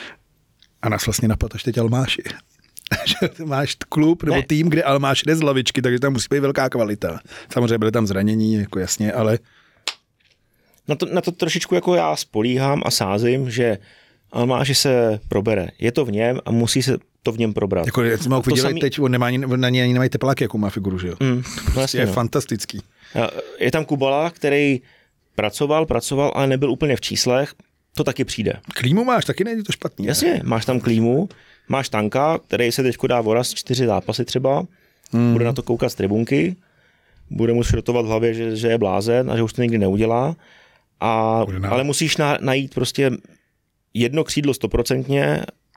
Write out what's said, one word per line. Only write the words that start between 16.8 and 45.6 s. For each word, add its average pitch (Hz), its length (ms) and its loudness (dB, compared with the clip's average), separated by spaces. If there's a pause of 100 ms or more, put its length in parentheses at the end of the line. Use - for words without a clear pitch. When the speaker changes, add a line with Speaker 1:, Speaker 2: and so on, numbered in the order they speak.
Speaker 2:
se 127 140 0 (260)
to 120 80 0
v 113 80 -4
něm 110 140 0
probrat. 95 320 0
Speaker 1:
Jako, - 180 0
jak 113 200 0
jsme 131 120 0
ho - 60 0
Speaker 2:
To - 80 -2
Speaker 1:
viděli 131 240 2
Speaker 2:
samý- 165 80 -6
Speaker 1:
teď, 139 180 -2
on 131 120 2
nemá 123 140 2
ani, 127 200 0
on 127 200 0
ani, 127 160 2
ani 123 120 4
nemají 127 160 4
tepláky, 131 340 0
jakou 110 140 -2
má 104 120 0
figuru, 95 300 -4
že 90 80 -6
jo? 87 120 -8
Speaker 2:
Mm, 131 160 0
no 127 60 -2 (220)
Speaker 1:
Prostě - 180 0
Speaker 2:
jasně, 131 180 -2
Speaker 1:
je 123 60 2
Speaker 2:
no. 95 80 0
Speaker 1:
fantastický. 117 680 -2 (420)
Speaker 2:
A 98 60 -2 (300)
je 120 120 0
tam 156 140 0
Kubala, 143 440 0
který 143 520 2 (540)
pracoval, 147 500 0
pracoval, 135 500 0
ale 135 120 0
nebyl 135 240 2
úplně 135 240 0
v - 60 -4
číslech. 123 520 0 (420)
To 147 80 0
taky 139 220 -2
přijde. - 280 -4 (200)
Speaker 1:
Klímu 156 300 2
máš, 247 220 0
taky - 180 -2
není 226 200 -4
to - 80 -8
špatný, - 340 -8
ne? - 60 -2
Speaker 2:
Jasně, 302 320 0
máš 113 220 -2
tam 127 140 0
Klímu, 120 500 2 (380)
máš 131 220 -2
Tanka, 127 580 0
který 117 240 0
se 135 120 0
teďko 127 240 0
dá 123 140 2
voraz 113 320 0
čtyři 127 320 -2
zápasy 107 400 0
třeba. 135 400 0 (460)
Speaker 1:
Mm. 120 220 4
Speaker 2:
Bude 117 120 2
na 117 80 0
to 127 100 -4
koukat 120 280 0
z - 40 -10
tribunky, 135 600 0 (720)
bude 113 240 0
mu 120 100 2
šrotovat 117 420 0
v - 40 -4
hlavě, 113 240 2
že, 113 220 -4
že 113 120 -2
je 113 100 4
blázen 113 540 0
a - 40 0
že 113 80 2
už 110 100 -2
to - 80 -2
nikdy 117 160 0
neudělá. 110 580 2 (640)
A, 113 460 2
Speaker 1:
Bude 95 140 -4
na- 98 100 -2
Speaker 2:
ale 123 140 0
musíš 147 340 -2
na-, 147 240 0
najít 135 320 -2
prostě 135 380 0 (800)
jedno 120 300 0
křídlo 143 300 0
stoprocentně, 135 880 0 (360)